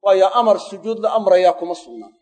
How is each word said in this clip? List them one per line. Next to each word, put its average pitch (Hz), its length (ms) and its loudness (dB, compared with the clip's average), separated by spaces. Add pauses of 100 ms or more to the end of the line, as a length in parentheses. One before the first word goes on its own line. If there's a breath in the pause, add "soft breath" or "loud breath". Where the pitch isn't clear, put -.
Waayo 190 300 4
amar 226 260 2
sujuud 202 420 -10
la 220 160 -2
amrayaa 180 340 2
kuma 175 220 -8
sugna. 117 340 -20 (140)